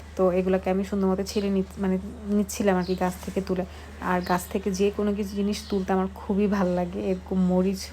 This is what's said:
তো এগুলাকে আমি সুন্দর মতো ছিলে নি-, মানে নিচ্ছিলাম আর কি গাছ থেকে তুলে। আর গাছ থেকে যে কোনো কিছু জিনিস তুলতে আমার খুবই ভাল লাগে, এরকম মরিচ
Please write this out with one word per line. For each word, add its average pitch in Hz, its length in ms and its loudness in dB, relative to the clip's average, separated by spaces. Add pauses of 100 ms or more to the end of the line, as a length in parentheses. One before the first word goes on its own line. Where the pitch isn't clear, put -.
(160)
তো 190 160 2
এগুলাকে 185 380 2
আমি 190 140 2
সুন্দর 196 280 0
মতো 196 120 0
ছিলে 202 260 -2
নি-, 190 280 0
মানে 190 180 0 (340)
নিচ্ছিলাম 202 500 2
আর 180 100 0
কি 185 60 0
গাছ 185 180 0 (120)
থেকে 190 160 -4
তুলে। 185 240 -2 (360)
আর 180 180 0 (100)
গাছ 185 220 2
থেকে 202 200 -2
যে 202 260 2
কোনো 208 200 0
কিছু 202 180 -4
জিনিস 202 220 0 (120)
তুলতে 190 240 0
আমার 190 220 2
খুবই 202 320 0
ভাল 196 200 2
লাগে, 180 320 0 (120)
এরকম 185 260 -2 (140)
মরিচ 185 300 2 (120)